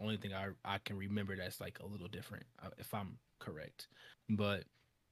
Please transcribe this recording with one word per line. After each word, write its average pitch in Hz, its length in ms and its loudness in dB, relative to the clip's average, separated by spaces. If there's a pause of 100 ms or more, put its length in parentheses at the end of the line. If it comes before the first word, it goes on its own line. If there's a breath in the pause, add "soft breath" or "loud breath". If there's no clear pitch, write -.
only 107 160 4
thing 101 160 -2
I, 95 140 0 (180)
I 98 140 4
can 101 180 -2
remember 98 380 2
that's, 90 260 -2
like, - 220 -4
a - 20 -4
little 95 220 -4
different, - 380 -6 (200)
uh, 98 40 -6 (100)
if - 160 -4
I'm 101 240 -2 (200)
correct. - 500 -8 (380 loud breath)
But 101 360 6 (480)